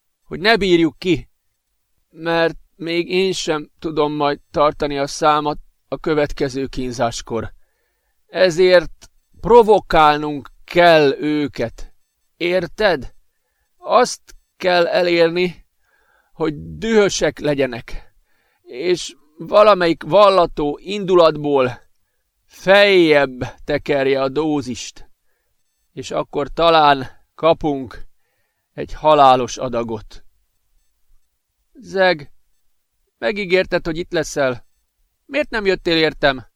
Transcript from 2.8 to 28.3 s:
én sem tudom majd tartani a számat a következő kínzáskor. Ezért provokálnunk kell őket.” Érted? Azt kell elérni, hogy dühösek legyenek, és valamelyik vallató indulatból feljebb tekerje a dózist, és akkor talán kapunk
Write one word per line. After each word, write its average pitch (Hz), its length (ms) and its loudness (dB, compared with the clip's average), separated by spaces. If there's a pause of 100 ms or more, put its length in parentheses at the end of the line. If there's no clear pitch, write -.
én 185 220 0
sem 156 480 -6
tudom 151 340 -2
majd 143 260 -2 (120)
tartani 147 460 -2
a 139 100 -4
számat 151 500 -2 (300)
a 139 100 -8
következő 139 720 -4
kínzáskor. 120 840 -6 (720)
Ezért 180 840 0 (300)
provokálnunk 156 1120 2 (140)
kell 160 560 4
őket.” 147 720 -6 (520)
Érted? 175 720 -2 (640)
Azt 254 440 -2 (360)
kell 180 300 0
elérni, 175 800 0 (680)
hogy 156 200 -6 (240)
dühösek 196 640 0
legyenek, 135 760 -6 (480)
és 170 540 -6 (220)
valamelyik 180 640 2
vallató 170 800 2
indulatból 156 1000 0 (640)
feljebb 160 1000 4 (180)
tekerje 139 580 -2
a 135 80 -2
dózist, 143 800 -6 (840)
és - 180 -14
akkor - 360 -4
talán 151 600 4 (280)
kapunk 151 680 -2 (720)